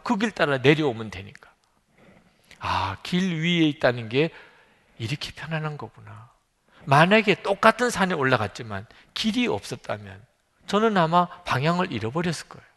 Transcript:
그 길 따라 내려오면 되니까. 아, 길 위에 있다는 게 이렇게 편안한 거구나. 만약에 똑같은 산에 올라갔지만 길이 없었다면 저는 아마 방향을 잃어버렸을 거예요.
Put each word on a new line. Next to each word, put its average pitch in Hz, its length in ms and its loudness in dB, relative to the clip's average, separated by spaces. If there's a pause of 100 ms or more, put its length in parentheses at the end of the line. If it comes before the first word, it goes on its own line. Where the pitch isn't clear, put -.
그 233 160 -2
길 214 140 0
따라 147 260 0
내려오면 127 520 2
되니까. 98 380 -18 (1080)
아, 92 460 -4
길 180 360 -2
위에 165 280 2
있다는 123 400 0
게 143 220 0 (680)
이렇게 117 320 -8
편안한 151 480 -8
거구나. 110 500 -18 (580)
만약에 180 560 4
똑같은 220 460 2
산에 185 260 0
올라갔지만 113 720 -2 (280)
길이 226 320 -2
없었다면 104 760 -6 (460)
저는 214 300 2
아마 175 320 4 (160)
방향을 151 480 0
잃어버렸을 139 560 -4
거예요. - 180 -20 (100)